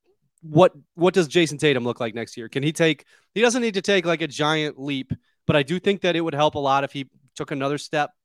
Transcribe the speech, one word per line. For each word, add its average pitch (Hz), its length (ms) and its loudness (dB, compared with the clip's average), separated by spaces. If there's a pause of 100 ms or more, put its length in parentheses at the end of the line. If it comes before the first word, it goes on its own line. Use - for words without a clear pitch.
(420)
what, 160 300 4 (240)
what 175 180 2
does 175 140 2
Jason 151 300 0
Tatum 135 260 2
look 120 160 -4
like 113 160 -6
next 113 220 -10
year? 117 100 -12
Can 135 160 -6
he 151 80 0
take, 160 340 0 (300)
he 196 60 -2
doesn't 240 200 2
need 226 140 -2
to 190 60 -2
take, 190 240 2
like, 165 160 0
a 165 60 -2
giant 151 520 -2
leap, 135 320 -6 (340)
but 151 100 2
I 147 80 4
do 165 160 -4
think 202 220 -2
that 175 140 0
it 165 60 -2
would 160 120 -4
help 151 220 2
a 151 40 -4
lot 139 240 2
if 135 100 -6
he 135 160 -10 (260)
took 151 160 -10
another 139 260 -2
step 147 340 -4 (140)